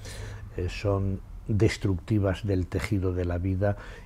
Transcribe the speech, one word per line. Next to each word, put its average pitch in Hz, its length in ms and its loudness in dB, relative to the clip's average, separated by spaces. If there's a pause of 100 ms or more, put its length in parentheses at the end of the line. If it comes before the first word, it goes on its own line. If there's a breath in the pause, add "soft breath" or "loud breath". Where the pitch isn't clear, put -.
(560 loud breath)
eh, 90 120 -2
son 98 520 0 (280)
destructivas 98 960 2
del 92 200 2
tejido 92 460 0
de 90 120 0
la 87 140 0
vida 95 380 2 (300 loud breath)